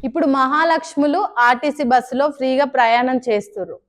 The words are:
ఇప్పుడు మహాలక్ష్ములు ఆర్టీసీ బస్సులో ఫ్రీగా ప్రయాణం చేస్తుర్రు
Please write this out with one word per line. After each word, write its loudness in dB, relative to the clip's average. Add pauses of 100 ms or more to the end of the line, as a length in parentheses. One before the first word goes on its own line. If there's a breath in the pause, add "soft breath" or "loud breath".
ఇప్పుడు -2
మహాలక్ష్ములు 0 (120)
ఆర్టీసీ 0
బస్సులో 0
ఫ్రీగా 0
ప్రయాణం 2
చేస్తుర్రు -4